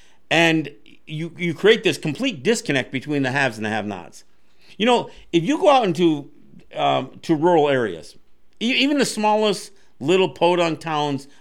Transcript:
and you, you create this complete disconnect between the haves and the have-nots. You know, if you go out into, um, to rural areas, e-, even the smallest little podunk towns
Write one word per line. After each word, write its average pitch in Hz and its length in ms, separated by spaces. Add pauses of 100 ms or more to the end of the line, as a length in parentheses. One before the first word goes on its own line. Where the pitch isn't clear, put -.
(320)
and 160 420 (320)
you, 160 320
you 170 160
create 226 300
this 151 140
complete 175 460
disconnect 156 500
between 139 300
the 131 80
haves 131 260
and 110 80
the 104 40
have-nots. 101 540 (540)
You 208 80
know, 240 240 (220)
if 170 140
you 285 120
go 294 120
out 262 160
into, 156 460 (440)
um, 139 460
to 170 120
rural 156 360
areas, 104 480 (420)
e-, 240 160
even 285 220
the 247 80
smallest 214 640 (300)
little 185 260
podunk 170 540
towns 147 480 (120)